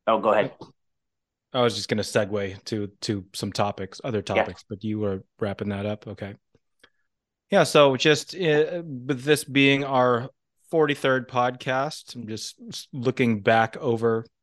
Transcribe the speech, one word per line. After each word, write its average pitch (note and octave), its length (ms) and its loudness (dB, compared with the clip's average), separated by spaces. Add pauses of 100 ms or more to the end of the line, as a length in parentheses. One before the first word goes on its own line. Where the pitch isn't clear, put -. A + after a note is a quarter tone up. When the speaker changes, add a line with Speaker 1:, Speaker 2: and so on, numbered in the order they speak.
Speaker 1:
oh, A2 120 2
go G#2+ 120 2
ahead. G#2 220 2 (1000)
Speaker 2:
I B2+ 80 2
was A#2 140 2
just G2+ 140 -8
gonna G#2+ 120 -2
segue G2+ 640 -2
to, G#2 220 -6 (140)
to G2 320 -4
some G2+ 180 -6
topics, G2+ 520 -4
other A2 220 -4
Speaker 1:
Yeah. G#2 100 -2
Speaker 2:
topics, G2 320 -2
but G2 160 -12
you G#2+ 140 -4
were G2 260 -4 (160)
wrapping G2+ 300 -6
that G2+ 160 -4
up. G#2 220 -6
Okay. G2 260 -12 (1200)
Yeah. F#3+ 120 6
So C#3 340 6
just, D3+ 360 2
uh, D#3+ 500 0
with C3 400 -8
this D3 200 2
being C#3 400 4
our B2+ 460 2 (420)
forty-third C#3+ 580 2
podcast, B2+ 880 -2
I'm A#2 120 -12
just - 280 -10 (140)
s-, - 220 -14
looking A#2+ 500 0
back A2+ 360 2
over, A#2 480 -2 (180)